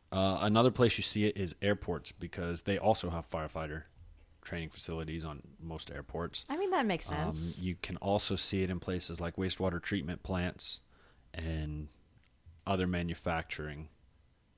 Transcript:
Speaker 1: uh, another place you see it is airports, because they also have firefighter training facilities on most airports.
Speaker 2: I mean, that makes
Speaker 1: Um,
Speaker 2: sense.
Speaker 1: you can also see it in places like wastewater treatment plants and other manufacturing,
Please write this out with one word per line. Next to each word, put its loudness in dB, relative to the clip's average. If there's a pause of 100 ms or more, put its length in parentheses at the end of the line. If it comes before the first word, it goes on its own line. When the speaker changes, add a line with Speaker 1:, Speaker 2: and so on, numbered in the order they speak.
(120)
Speaker 1:
uh, 4
another 8
place 6
you 0
see 2
it 2
is -2
airports, 0
because -4
they 2
also 4
have -4
firefighter -4 (580)
training -6
facilities -6
on -8 (180)
most -8
airports. -6
Speaker 2:
I -2
mean, 0
that 2
makes 0
Speaker 1:
Um, -2
Speaker 2:
sense. -2
Speaker 1:
you 0
can -6
also 2
see 2
it 2
in 0
places -4
like -2
wastewater 0
treatment -2
plants -2 (520)
and -4 (760)
other 2
manufacturing, -2 (680)